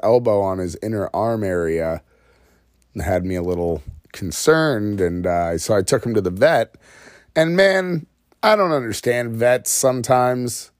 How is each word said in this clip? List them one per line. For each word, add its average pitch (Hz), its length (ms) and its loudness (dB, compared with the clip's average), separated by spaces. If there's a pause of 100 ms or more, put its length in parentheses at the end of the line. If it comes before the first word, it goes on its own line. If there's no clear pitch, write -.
elbow 113 380 2
on 95 180 -2
his 87 240 -6
inner 104 320 -4
arm 110 300 -2
area. 82 580 -2 (960)
It 85 60 -6
had 90 220 0
me 92 120 -4
a 87 60 -2
little 87 380 -2 (320)
concerned, 104 880 0
and, 90 240 -2
uh, 87 340 -2
so 107 180 0
I 98 60 2
took - 220 0
him 117 100 -4
to 107 60 0
the 92 100 -2
vet. 120 440 0 (640)
And, 165 200 2
man, 185 500 2 (360)
I 214 140 4
don't 185 160 2
understand 120 640 -2
vets 123 340 2
sometimes. 127 1080 0